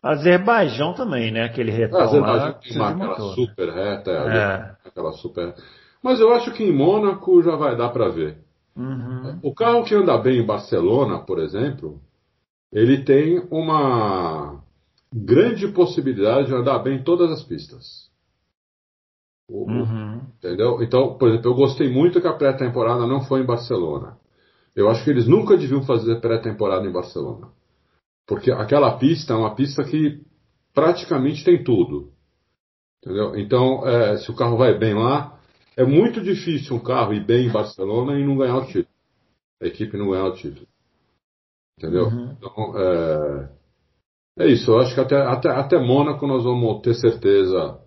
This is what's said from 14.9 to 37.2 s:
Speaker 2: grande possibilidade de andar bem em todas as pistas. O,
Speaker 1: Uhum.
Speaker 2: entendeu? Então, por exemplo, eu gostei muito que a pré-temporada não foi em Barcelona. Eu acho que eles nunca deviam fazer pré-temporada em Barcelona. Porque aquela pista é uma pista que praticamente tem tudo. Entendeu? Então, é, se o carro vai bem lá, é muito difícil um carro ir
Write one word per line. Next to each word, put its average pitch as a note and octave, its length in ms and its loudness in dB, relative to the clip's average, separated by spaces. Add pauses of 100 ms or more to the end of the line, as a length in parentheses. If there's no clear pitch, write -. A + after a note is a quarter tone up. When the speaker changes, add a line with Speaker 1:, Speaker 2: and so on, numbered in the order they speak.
Speaker 2:
grande F#3 560 2
possibilidade C3 760 0
de C3 60 -4
andar B2 260 0
bem C3 180 -4
em C3 60 -8
todas F3 280 2
as D3+ 120 -8
pistas. - 680 -18 (1400)
O, A2+ 220 -8
Speaker 1:
Uhum. A2 500 -6 (160)
Speaker 2:
entendeu? A2 440 -2
Então, B2+ 360 0
por B2 120 4
exemplo, A#2+ 220 2
eu B2 40 2
gostei C3+ 340 2
muito E3+ 300 2
que F3 80 -2
a D#3+ 60 0
pré-temporada B2 760 0
não C3 140 -2
foi C3 200 -2
em B2+ 40 -2
Barcelona. F#2 720 -4 (580)
Eu G2+ 140 4
acho A#2+ 140 0
que D3+ 60 0
eles B2 180 2
nunca G#3+ 280 6
deviam C#3 280 0
fazer A2+ 360 0
pré-temporada G#2 680 -2
em F#2 40 -6
Barcelona. D#2+ 560 -10 (800)
Porque - 260 0
aquela B2 460 2
pista D3 360 0
é - 20 0
uma A2 180 0
pista C#3 300 -2
que D3+ 380 -2 (520)
praticamente D3+ 680 0
tem F3 200 6
tudo. D2 480 0 (880)
Entendeu? G2+ 360 -4
Então, B2+ 500 0
é, A2 300 2
se - 140 -10
o - 40 -8
carro A#2 220 0
vai A#2 200 4
bem A2 160 0
lá, C3 440 -2 (380)
é B2+ 80 2
muito G#3 380 2
difícil E3 560 -4
um - 20 -4
carro A#2 340 -2
ir G#2 120 -4